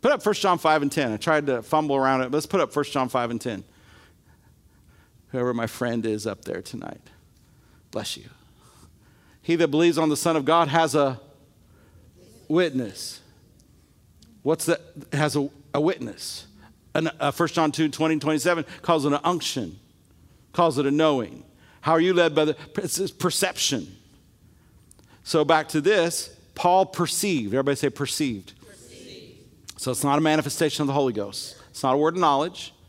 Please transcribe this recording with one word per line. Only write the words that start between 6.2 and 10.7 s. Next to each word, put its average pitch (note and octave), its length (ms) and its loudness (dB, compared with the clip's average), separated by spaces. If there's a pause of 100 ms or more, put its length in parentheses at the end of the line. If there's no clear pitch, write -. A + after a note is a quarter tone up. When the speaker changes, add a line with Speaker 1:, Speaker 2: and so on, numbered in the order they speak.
Speaker 1:
up - 180 -8
there F2 160 -8
tonight, - 400 -14 (880)
bless - 260 -8
you. - 140 -20 (1120)
He E3 140 0
that E3+ 140 4
believes D#3 280 4
on D#3+ 120 2
the D3 60 2
Son E3 200 0
of D3 100 0
God D#3+ 220 4
has D3+ 260 2